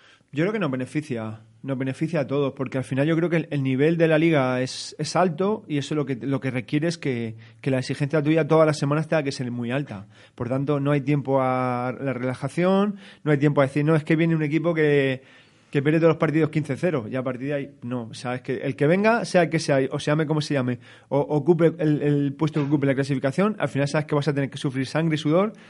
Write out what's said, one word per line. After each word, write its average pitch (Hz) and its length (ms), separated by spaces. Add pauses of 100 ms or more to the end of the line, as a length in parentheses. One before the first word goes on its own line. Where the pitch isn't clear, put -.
(320)
Yo 147 120
creo 202 80
que 220 60
nos 165 120
beneficia, 123 720 (220)
nos 135 140
beneficia 143 440
a 131 60
todos, 139 280
porque 135 240
al 123 60
final 139 220
yo 160 100
creo 165 120
que 165 80
el, 156 140
el 143 120
nivel 139 360
de 165 100
la 156 100
liga 135 440
es, - 360
es 151 160
alto 190 540
y 151 100
eso 139 160
lo 147 120
que, 131 100
lo 131 240
que 131 100
requiere 147 380
es 170 80
que, 117 400 (240)
que 139 100
la 156 80
exigencia 147 440
tuya 156 260
todas 160 180
las 151 120
semanas 151 280
tenga 160 160
que 139 100
ser 123 180
muy 120 200
alta. 120 360 (280)
Por 117 140
tanto, 139 320
no 139 100
hay 147 120
tiempo 135 400
a 127 580
la 135 140
relajación, 180 840 (260)
no 151 80
hay 151 80
tiempo 143 220
a 135 60
decir, 147 180
"No, 160 100
es 151 80
que 160 140
viene 165 180
un 156 80
equipo 160 320
que, 143 480 (480)
que 143 100
pierde 151 200
todos 165 100
los 147 80
partidos 156 320
quince 147 260
cero", 135 320
y 117 60
a 131 80
partir 127 260
de 147 60
ahí, 143 160 (120)
no. 120 280
O - 40
sea, 123 200
es 127 80
que 127 140
el - 180
que 143 140
venga, 208 360
sea 175 200
el 156 40
que 156 120
sea, 147 180 (140)
o 143 80
se - 100
llame 151 160
como 151 140
se 147 140
llame, 123 260 (280)
o 139 120
ocupe 156 580
el, 151 240
el 143 320
puesto 156 260
que 139 60
ocupe 139 200
la 135 100
clasificación, 139 640
al 143 100
final 139 180
sabes 147 200
que 151 100
vas 143 120
a 147 60
tener 139 160
que 139 80
sufrir 131 280
sangre 156 280
y 151 40
sudor 175 340 (180)